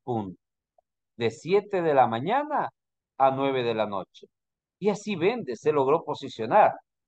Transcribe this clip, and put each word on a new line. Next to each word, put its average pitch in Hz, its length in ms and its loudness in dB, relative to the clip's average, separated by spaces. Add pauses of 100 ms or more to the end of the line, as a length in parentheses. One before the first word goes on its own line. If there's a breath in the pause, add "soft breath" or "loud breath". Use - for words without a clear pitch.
punto, 104 360 -6 (760)
de 113 140 -2
siete 196 500 -2
de 160 140 2
la 127 120 6
mañana 208 600 -2 (480)
a 135 140 4
nueve 135 320 -2
de 117 100 0
la 110 140 -2
noche. 98 400 -10 (520)
Y 190 100 -2
así 208 260 -4
vende, 165 400 -2
se 151 160 -2
logró 147 320 2
posicionar. 139 680 0 (340)